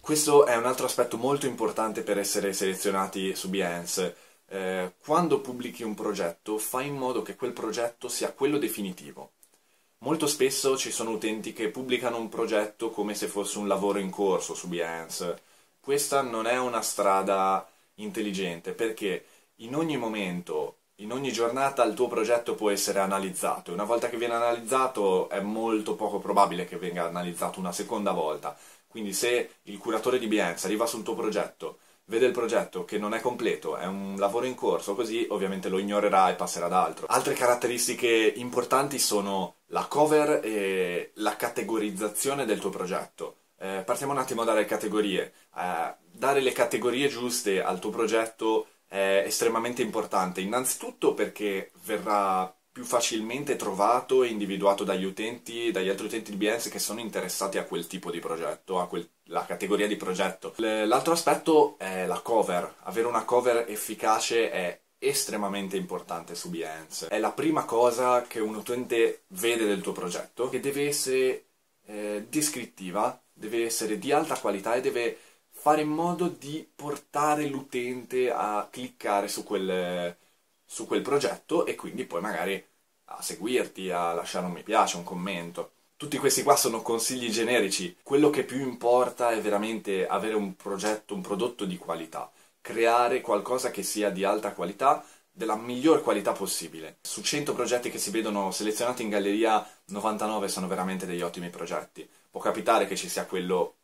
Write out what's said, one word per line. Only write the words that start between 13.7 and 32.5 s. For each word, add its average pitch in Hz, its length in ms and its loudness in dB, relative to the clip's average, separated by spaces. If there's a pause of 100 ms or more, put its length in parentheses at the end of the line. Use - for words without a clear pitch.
in 95 120 -4
corso 92 440 0
su 87 140 -10
Behance. 85 720 -4 (400)
Questa 143 400 2
non 113 260 -2
è 123 120 2
una 120 240 0
strada 95 840 2 (280)
intelligente, 95 800 -4
perché 110 520 -2 (320)
in 117 180 -10
ogni 156 220 0
momento, 90 840 -4 (160)
in 104 160 -10
ogni 131 200 -2
giornata 123 520 2
il 110 100 2
tuo 120 140 2
progetto 113 460 2
può 107 160 2
essere 98 300 2
analizzato, 95 680 -2
e 87 40 -6
una 98 100 -2
volta 117 260 0
che 117 60 -6
viene 117 180 0
analizzato 117 960 2
è 98 100 -2
molto 107 540 0
poco 101 240 -2
probabile 95 460 2
che 87 120 -10
venga 87 300 -4
analizzato 87 520 -4
una 90 140 -4
seconda 101 400 -2
volta. 78 420 -4 (320)
Quindi 104 280 -8
se 120 480 0
il 98 160 -14
curatore 127 400 0
di 117 80 -2
Behance 95 400 2
arriva 107 200 2
sul 113 160 -4
tuo 107 120 -4
progetto, 95 640 -4 (280)
vede 117 200 4
il 123 60 4
progetto 104 520 0